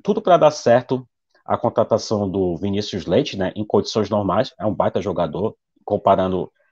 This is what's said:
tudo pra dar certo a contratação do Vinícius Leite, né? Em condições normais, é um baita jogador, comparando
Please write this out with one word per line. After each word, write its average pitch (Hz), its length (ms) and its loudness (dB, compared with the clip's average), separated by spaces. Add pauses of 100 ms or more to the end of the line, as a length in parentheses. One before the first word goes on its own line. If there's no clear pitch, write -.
tudo 208 200 -2
pra 180 140 6
dar 151 140 6
certo 127 560 0 (380)
a - 140 -2
contratação 107 720 0
do 90 280 0
Vinícius 98 500 -4
Leite, 113 300 0
né? 92 180 -4
Em 107 100 -6
condições 104 460 0
normais, 104 480 0
é 98 80 -4
um 104 80 -2
baita 104 260 0
jogador, 87 560 -4 (280)
comparando 92 640 0 (220)